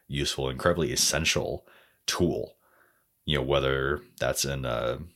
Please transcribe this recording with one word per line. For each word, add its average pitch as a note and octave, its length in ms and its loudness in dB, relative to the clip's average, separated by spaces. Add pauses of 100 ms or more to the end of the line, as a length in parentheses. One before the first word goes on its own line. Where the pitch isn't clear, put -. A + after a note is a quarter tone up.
useful, C#2 400 -2
incredibly C#2+ 460 2
essential - 720 0 (400)
tool, - 500 0 (680)
you D2+ 100 2
know, C2+ 60 0
whether C2+ 580 2 (180)
that's C2 280 0
in C#2 180 -4
a, A#1+ 340 -2 (180)